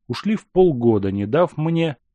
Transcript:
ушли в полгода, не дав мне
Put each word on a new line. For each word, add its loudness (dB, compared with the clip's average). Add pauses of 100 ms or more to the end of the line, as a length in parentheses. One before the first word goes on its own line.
ушли -4
в -6
полгода, 2
не -4
дав 0
мне -2 (180)